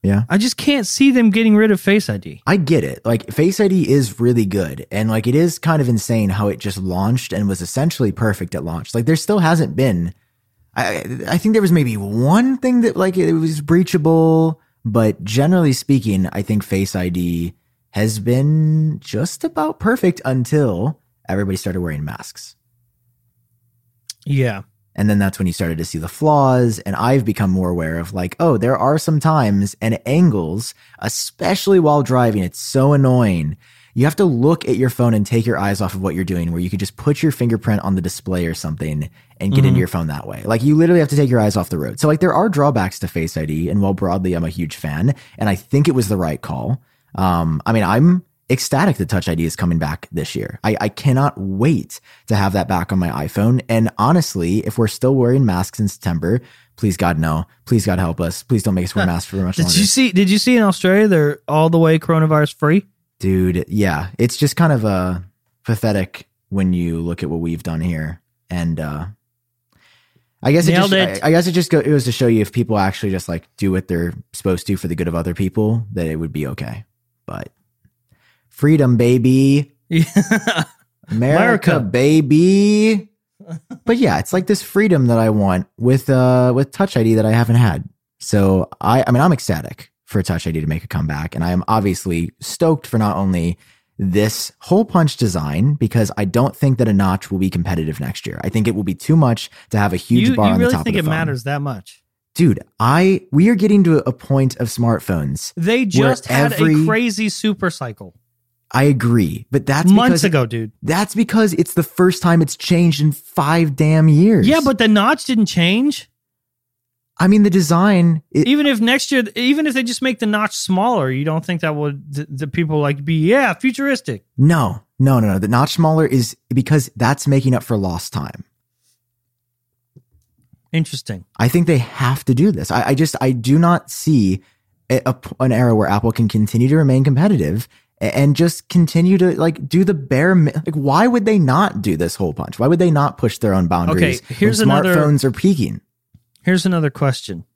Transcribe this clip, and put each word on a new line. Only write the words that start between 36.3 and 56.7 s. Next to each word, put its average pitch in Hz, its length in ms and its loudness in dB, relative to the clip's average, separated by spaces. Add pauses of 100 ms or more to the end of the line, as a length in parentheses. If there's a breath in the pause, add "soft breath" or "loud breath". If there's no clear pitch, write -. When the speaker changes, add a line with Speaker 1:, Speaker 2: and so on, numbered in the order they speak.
Speaker 1:
where 85 100 -4
you 90 80 -4
could 95 100 -6
just 98 160 -8
put - 260 -2
your 156 100 2
fingerprint 113 500 -2
on 95 140 -2
the 92 60 -2
display 90 460 -6
or 82 80 -4
something 76 540 -8 (300 soft breath)
and 98 120 -4
get 135 80 2
Speaker 2:
Mm-hmm. 135 80 4
Speaker 1:
into 127 120 2
your 87 80 0
phone 85 200 -4
that 71 200 -8
way. - 180 -14
Like, 117 180 0
you 151 120 4
literally 170 240 4
have 147 100 0
to 143 60 -2
take 143 140 2
your 123 100 2
eyes 107 180 2
off 87 120 -2
the 87 100 -4
road. 60 200 -6
So, 156 80 0
like, 151 120 2
there 180 140 2
are 208 160 2
drawbacks 139 500 0
to 92 80 -6
Face - 300 -6
I 78 80 -4
D. 78 240 -4
And 98 120 0
while 98 120 0
broadly 92 400 -2
I'm 82 100 -2
a 82 60 -4
huge 82 280 -8
fan, 80 380 -2 (220 loud breath)
and 110 120 -2
I 92 60 0
think 143 320 -2
it 143 80 0
was 113 120 0
the 101 100 -2
right 80 240 -4
call, 65 400 -6 (340)
um, 85 500 0
I 117 80 -2
mean, 110 100 0
I'm 151 400 2 (260)
ecstatic 139 480 0
that - 120 -4
Touch 92 200 -2
I 82 60 -2
D 82 100 -2
is 78 100 -6
coming 85 220 -2
back 78 340 -6
this 78 240 -8
year. - 280 -8
I, 107 180 0
I 107 80 -2
cannot 135 480 0
wait 98 600 -2 (280 soft breath)
to 110 80 -2
have 98 180 0
that 98 140 -2
back 90 240 -4
on 95 80 0
my 87 100 0 (160)
iPhone. 117 440 0
And 113 300 0
honestly, 107 680 0
if - 140 -6
we're 110 80 2
still 131 280 -2
wearing 127 300 2
masks 92 340 -2
in 104 80 0
September, 87 540 -2 (360 soft breath)